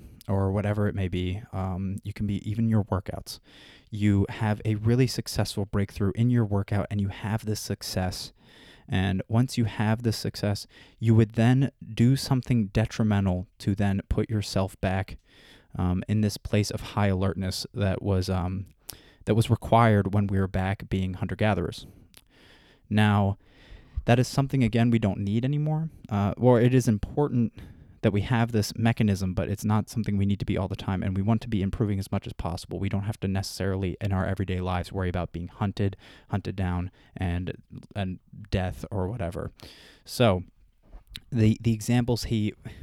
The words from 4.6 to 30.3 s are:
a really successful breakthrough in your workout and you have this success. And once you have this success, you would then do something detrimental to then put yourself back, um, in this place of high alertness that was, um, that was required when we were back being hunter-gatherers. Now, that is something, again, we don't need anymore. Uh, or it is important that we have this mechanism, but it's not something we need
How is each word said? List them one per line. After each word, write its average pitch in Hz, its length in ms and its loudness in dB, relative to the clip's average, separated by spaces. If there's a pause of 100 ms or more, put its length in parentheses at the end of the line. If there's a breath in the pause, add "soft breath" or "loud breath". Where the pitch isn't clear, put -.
a 107 120 2
really 117 320 2
successful - 560 -4
breakthrough 98 500 -2
in 120 160 2
your 120 140 4
workout 98 460 -2
and 101 100 0
you 98 80 0
have 104 360 -4
this 107 160 -4
success. - 720 -4 (600 loud breath)
And 95 360 0
once 120 280 2
you 117 100 2
have 110 360 -2
this 113 140 0
success, - 500 -4 (320 loud breath)
you 113 160 4
would 110 200 6
then 127 360 4 (240)
do 120 220 4
something 123 500 0
detrimental 101 800 0 (140)
to 98 160 0
then 98 320 0
put - 200 0
yourself 101 520 -2
back, 95 360 -2 (640 loud breath)
um, 90 300 0
in 107 140 2
this 104 140 0
place - 360 0
of 107 80 -6
high - 260 -2
alertness 95 640 -2
that 98 300 0
was, 92 260 0
um, 92 380 -2 (600 loud breath)
that 110 100 4
was 113 120 2
required 110 640 4
when 104 140 2
we 98 140 0
were 95 80 0
back 95 400 -4
being 92 260 -2
hunter-gatherers. 92 720 -2 (1000 soft breath)
Now, 104 500 4 (680 loud breath)
that 120 120 6
is 123 80 2
something, 135 380 0
again, 117 260 4
we 117 80 4
don't 101 220 0
need 104 240 0
anymore. 151 440 -2 (200)
Uh, 101 280 0
or 123 240 6
it 123 140 6
is 123 140 4
important 120 640 0 (500 loud breath)
that 101 120 2
we 101 80 2
have 117 280 0
this 107 280 0
mechanism, 101 560 2
but 90 160 -2
it's 98 120 -4
not 107 280 0
something 104 260 -2
we 98 80 2
need 101 140 0